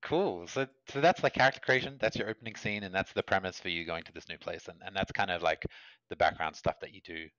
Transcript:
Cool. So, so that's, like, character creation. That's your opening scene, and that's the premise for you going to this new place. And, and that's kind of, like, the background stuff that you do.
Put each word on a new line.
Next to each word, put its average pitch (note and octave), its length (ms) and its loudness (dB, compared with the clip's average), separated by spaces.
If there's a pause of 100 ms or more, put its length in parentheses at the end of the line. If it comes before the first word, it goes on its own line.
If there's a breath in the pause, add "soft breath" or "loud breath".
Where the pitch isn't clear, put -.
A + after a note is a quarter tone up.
Cool. C#3 440 0
So, C3+ 200 -2 (220)
so C#3 120 -6
that's, F3 220 6
like, C#3 120 4
character - 260 6
creation. C3 400 0
That's A2 160 2
your G#2 120 -2
opening A2 260 -8
scene, G#2 300 -6
and F#2 100 -8
that's F#2+ 180 0
the G#2 100 0
premise F#2+ 360 0
for - 100 -8
you E2+ 160 -2
going E2 200 -4
to - 80 -18
this - 160 -14
new E2 100 -10
place. E2 300 -10
And, F2 160 -14
and G2 100 -12
that's F#2+ 180 -2
kind - 180 0
of, F2 120 -2
like, D#2+ 240 2 (420 loud breath)
the - 80 -8
background D#2 400 2
stuff - 240 -4
that C#2+ 140 -14
you E2 100 -18
do. D#2+ 220 -10 (120)